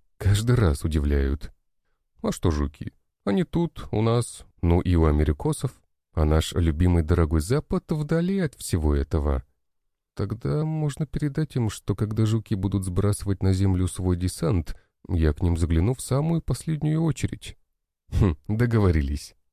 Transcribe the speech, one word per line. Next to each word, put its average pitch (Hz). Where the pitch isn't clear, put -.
каждый 107
раз 87
удивляют. 71
"А 220
что -
жуки? -
Они 196
тут, -
у 107
нас, 117
ну 85
и 90
у 80
америкосов. 78
А 78
наш 78
любимый 85
дорогой 80
Запад 147
вдали 165
от 165
всего 76
этого". 71
"Тогда 139
можно 156
передать 147
им, 117
что -
когда 107
жуки 107
будут 95
сбрасывать 98
на 95
Землю 92
свой 90
десант, 92
я 80
к -
ним 85
загляну 82
в -
самую 156
последнюю 156
очередь". -
"Хм, 92
договорились", 101